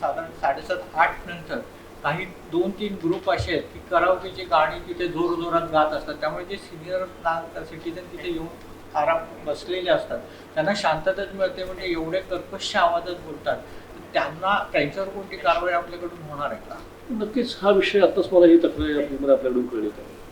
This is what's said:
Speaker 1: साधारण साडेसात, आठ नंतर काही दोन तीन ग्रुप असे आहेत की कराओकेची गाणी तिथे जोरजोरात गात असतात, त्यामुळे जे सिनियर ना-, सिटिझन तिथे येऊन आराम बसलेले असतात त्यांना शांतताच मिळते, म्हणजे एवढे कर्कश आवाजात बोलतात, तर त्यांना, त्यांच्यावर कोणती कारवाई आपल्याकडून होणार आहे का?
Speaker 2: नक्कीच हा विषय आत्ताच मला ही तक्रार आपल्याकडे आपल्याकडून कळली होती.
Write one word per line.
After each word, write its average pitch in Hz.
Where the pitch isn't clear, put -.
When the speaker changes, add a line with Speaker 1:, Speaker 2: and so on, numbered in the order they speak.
Speaker 1:
साधारण 160
साडेसात, 160
आठ 160
नंतर 160
काही 165
दोन 180
तीन 202
ग्रुप 180
असे 175
आहेत 151
की -
कराओकेची 180
गाणी 170
तिथे 170
जोरजोरात 170
गात 156
असतात, 147
त्यामुळे 156
जे 196
सिनियर 180
ना-, 165
सिटिझन 165
तिथे 175
येऊन 160
आराम 156
बसलेले 180
असतात 131
त्यांना 160
शांतताच 185
मिळते, 185
म्हणजे 185
एवढे 165
कर्कश 185
आवाजात 170
बोलतात, 151
तर -
त्यांना, 180
त्यांच्यावर 170
कोणती 190
कारवाई 175
आपल्याकडून 170
होणार 143
आहे -
का? -
Speaker 2:
नक्कीच 220
हा 202
विषय 196
आत्ताच 185
मला 175
ही 165
तक्रार 151
आपल्याकडे 139
आपल्याकडून 127
कळली 107
होती. -